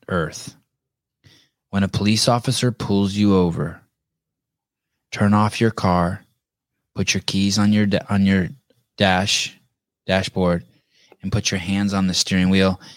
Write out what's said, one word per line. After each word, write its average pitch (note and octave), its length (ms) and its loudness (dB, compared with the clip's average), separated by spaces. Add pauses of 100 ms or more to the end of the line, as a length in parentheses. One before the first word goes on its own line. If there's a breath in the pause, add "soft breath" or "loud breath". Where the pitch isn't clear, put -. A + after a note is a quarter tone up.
Earth. - 480 -6 (1120 soft breath)
When G2 140 -2
a F#2+ 60 0
police G#2+ 400 0
officer A#2+ 440 0
pulls G2 420 0
you G#2 220 4
over, E2+ 440 -2 (1300)
turn G#2 240 0
off G#2 260 0
your A2+ 100 2
car, F2+ 540 0 (720)
put - 200 -4
your F#2+ 120 -4
keys G2 320 0
on G#2 140 2
your G#2 140 2
da-, G2 240 -2
on G2 160 2
your F#2+ 220 2 (500)
dash, F#2+ 600 0 (480)
dashboard, F#2 580 -2 (580 soft breath)
and G2 100 -6
put G#2 180 -2
your F#2+ 100 -4
hands G2 340 -2
on F#2+ 120 0
the F2+ 80 -2
steering F#2 360 0
wheel F#2+ 300 2 (160 loud breath)